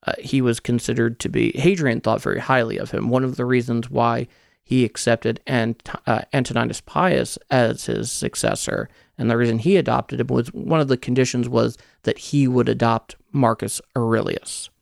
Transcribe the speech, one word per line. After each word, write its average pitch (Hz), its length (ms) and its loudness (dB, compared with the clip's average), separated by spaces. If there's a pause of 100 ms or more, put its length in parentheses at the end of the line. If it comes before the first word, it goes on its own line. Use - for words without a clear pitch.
uh, - 140 -2
he - 200 0
was 120 200 2
considered 117 580 0
to - 100 -4
be, 113 280 2
Hadrian 139 460 2
thought 110 200 0
very - 160 -2
highly 120 400 0
of - 140 -8
him. 110 160 -2
One 127 160 2
of 127 100 -4
the 123 120 -4
reasons 120 440 0
why 117 380 0 (340)
he 127 220 2
accepted 117 640 0
Ant-, 117 420 -2 (180)
uh, 110 160 0 (100)
Antoninus 120 500 -2
Pius 147 560 0 (120)
as 123 360 2
his 113 260 -4
successor, - 760 -4 (280)
and 117 140 0
the 117 60 2
reason 117 240 2
he 180 160 4
adopted 123 440 0
him 123 60 0
was, 123 260 -2
one - 280 0
of 139 80 0
the 131 80 4
conditions 123 520 0
was 117 300 0 (240)
that - 160 -2
he 143 300 2
would 123 200 2
adopt 113 460 0 (180)
Marcus 113 480 0 (160)
Aurelius - 720 -2 (140)